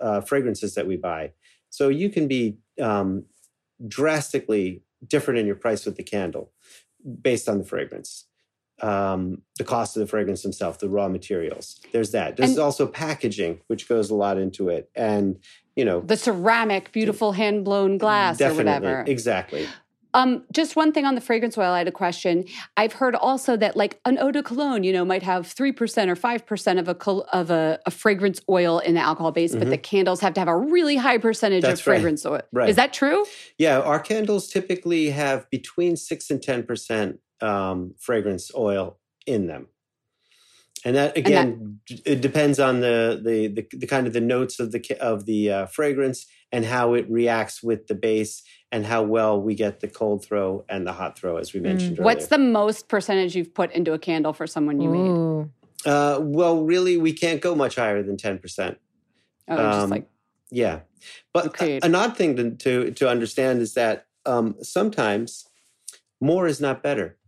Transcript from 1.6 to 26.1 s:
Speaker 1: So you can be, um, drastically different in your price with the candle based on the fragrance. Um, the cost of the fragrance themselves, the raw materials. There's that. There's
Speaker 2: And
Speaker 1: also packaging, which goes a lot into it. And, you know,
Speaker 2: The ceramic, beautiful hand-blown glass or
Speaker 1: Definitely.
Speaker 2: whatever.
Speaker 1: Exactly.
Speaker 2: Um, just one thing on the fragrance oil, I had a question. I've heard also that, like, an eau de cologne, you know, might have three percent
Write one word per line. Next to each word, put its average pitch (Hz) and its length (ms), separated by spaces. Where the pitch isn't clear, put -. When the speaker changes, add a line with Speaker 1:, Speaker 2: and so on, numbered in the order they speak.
Speaker 1:
So 139 180
you 165 220
can 160 160
be, 120 300
um, 101 460
drastically 110 960
different 139 340
in 107 60
your 101 100
price 110 280
with 101 120
the 95 60
candle 92 500
based 120 280
on 104 100
the 92 60
fragrance. - 600
Um, 95 600
the - 60
cost 117 320
of 110 40
the 104 60
fragrance 101 360
themselves, 95 360
the 104 100
raw 101 200
materials. 90 720
There's 110 200
that. 90 240
There's 131 140
Speaker 2:
And 131 80
Speaker 1:
also 143 280
packaging, 107 840
which 110 200
goes 110 220
a 107 40
lot 101 240
into 95 320
it. 82 260
And, 104 420
you 135 80
know, 90 160
Speaker 2:
The 185 160
ceramic, 214 760
beautiful 214 420
hand-blown 196 640
glass 202 420
or 139 80
Speaker 1:
Definitely. 156 240
Speaker 2:
whatever. 131 340
Speaker 1:
Exactly. 113 640
Speaker 2:
Um, 254 380
just 311 240
one 311 160
thing 302 140
on 269 80
the 240 80
fragrance 226 340
oil, 185 140
I 180 80
had 175 100
a 175 40
question. 175 520
I've 220 180
heard 254 200
also 262 420
that, 208 200
like, 208 280
an 254 140
eau 269 120
de 285 120
cologne, 254 420
you 185 80
know, 180 140
might 185 160
have 180 240
three 269 260
percent 220 380